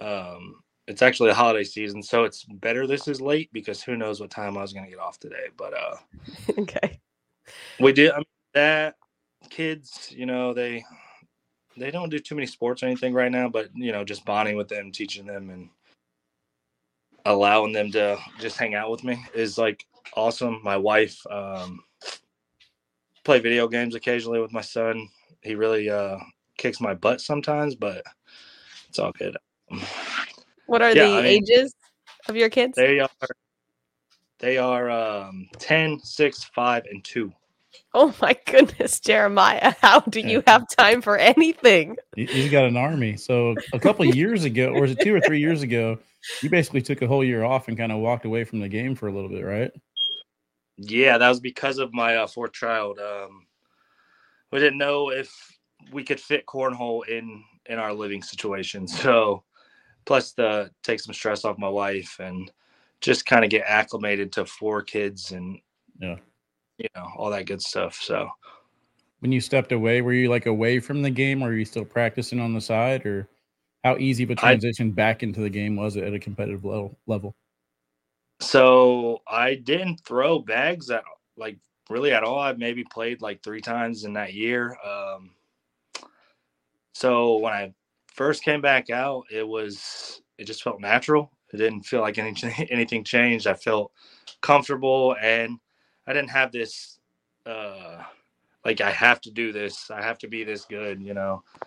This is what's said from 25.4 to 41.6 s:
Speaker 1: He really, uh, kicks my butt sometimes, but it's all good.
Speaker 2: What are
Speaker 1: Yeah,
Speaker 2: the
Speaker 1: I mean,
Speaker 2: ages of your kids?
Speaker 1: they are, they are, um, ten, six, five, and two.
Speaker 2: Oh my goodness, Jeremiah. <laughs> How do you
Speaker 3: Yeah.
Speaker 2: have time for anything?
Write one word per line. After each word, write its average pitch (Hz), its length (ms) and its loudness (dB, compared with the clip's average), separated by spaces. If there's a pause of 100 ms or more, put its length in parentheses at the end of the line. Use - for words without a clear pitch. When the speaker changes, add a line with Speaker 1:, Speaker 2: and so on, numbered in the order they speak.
Speaker 1:
He 107 140 -8
really, 107 340 0
uh, 101 280 -4 (400)
kicks 120 240 -4
my 104 120 -2
butt 104 280 0
sometimes, 147 540 -2
but 104 280 -6 (840)
it's - 100 -6
all - 140 -2
good. - 240 -8 (1300)
Speaker 2:
What 233 160 2
are 233 120 8
Speaker 1:
Yeah, 151 120 10
Speaker 2:
the 202 120 6
Speaker 1:
I - 60 4
mean, 202 200 6
Speaker 2:
ages 247 300 6 (540)
of 214 80 -4
your 226 140 4
kids? 254 260 0
Speaker 1:
they 139 240 4
are, 139 100 0 (1300)
they 127 180 0
are, 123 320 0
um, 101 580 -4 (100)
ten, 156 460 0
six, - 400 0
five, 120 420 -2
and 101 180 -16
two. 107 280 -6 (600)
Speaker 2:
Oh 277 280 8
my 247 140 4 (100)
goodness, - 540 4
Jeremiah. 202 760 4
<laughs> - 40 -20
How 233 200 10
do 220 180 -2
you 220 200 0
Speaker 3:
Yeah. - 80 0
Speaker 2:
have 220 200 10
time 233 340 6
for 208 160 2
anything? 214 800 6 (180)